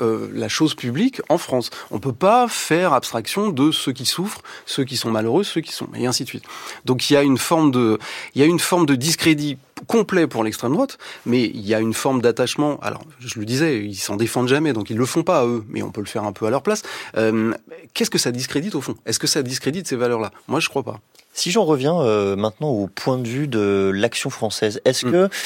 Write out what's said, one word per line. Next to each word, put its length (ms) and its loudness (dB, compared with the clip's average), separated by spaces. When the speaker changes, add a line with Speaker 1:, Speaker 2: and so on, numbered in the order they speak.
Speaker 1:
euh, 320 0
la 140 -4
chose 260 2
publique 560 -2
en 80 4
France. 320 -2
On 80 -6
peut 140 -4
pas 360 4
faire 440 2
abstraction 560 0
de 220 4
ceux 220 -2
qui 140 -6
souffrent, 360 -4
ceux 180 -2
qui 120 -6
sont 140 -2
malheureux, 340 2
ceux 160 -4
qui 120 -12
sont, 220 -8
et 120 -2
ainsi 180 -2
de 40 -10
suite. 160 -12
Donc, 240 0
il 60 8
y 20 8
a 60 8
une 160 4
forme 320 4
de, 280 4
il 60 0
y 40 8
a 20 8
une 120 4
forme 280 2
de 100 2
discrédit 600 0
complet 400 2
pour 180 -2
l'extrême 280 -2
droite, 260 -2
mais 180 2
il 220 -6
y 80 2
a 60 2
une 140 0
forme 260 0
d'attachement. 640 0
Alors, 200 -6
je 180 -10
le 80 -6
disais, 380 0
ils 100 -10
s'en 220 -6
défendent 320 0
jamais, 240 2
donc 180 -4
ils 60 -2
le 100 2
font 160 0
pas, 240 4
eux, 220 -2
mais 140 -6
on 80 -6
peut 120 -8
le 40 -8
faire 180 -6
un 80 -4
peu 140 -4
à 40 0
leur 120 0
place. 200 -2
Euh, 380 2
qu'est-ce 160 0
que 80 -2
ça 140 0
discrédite, 420 -4
au 60 -2
fond ? 160 -8
Est-ce 140 -4
que 80 -2
ça 140 0
discrédite 440 -4
ces 100 -4
valeurs-là ? 360 -2
Moi, 120 0
je 80 -2
crois 140 -2
pas. 180 -10
Speaker 2:
Si 140 -2
j'en 140 4
reviens, 360 2
euh, 360 4
maintenant 320 -2
au 180 0
point 320 -2
de 80 -4
vue 220 -4
de 440 2
l'Action 380 0
française, 540 -4
est-ce 200 2
Speaker 1:
Mm. 60 0
Speaker 2:
que 180 4